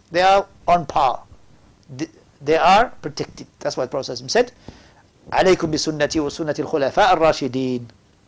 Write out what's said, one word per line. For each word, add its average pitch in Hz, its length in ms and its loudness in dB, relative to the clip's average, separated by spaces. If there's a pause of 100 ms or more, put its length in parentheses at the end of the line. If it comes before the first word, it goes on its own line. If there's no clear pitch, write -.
(120)
they 170 100 0
are 190 240 4 (220)
on 170 180 2
par. 131 380 -2 (720)
Th-, 147 140 -10 (320)
they 151 160 0
are 190 320 4 (120)
protected. - 460 -10 (120)
That's 147 180 -6
why 131 80 -4
the 127 60 -12
Prophet 135 200 -6
sallallahu 123 120 -12
alaihi - 20 -16
wasallam 127 60 -10
said, 247 200 0 (800)
"Alaykum 170 400 2
bi 156 60 -2
sunnati 151 440 -2
wa 143 80 -2
sunnati 151 300 -6
al-khulafa 151 540 2
ar-rashidin 131 760 0 (400)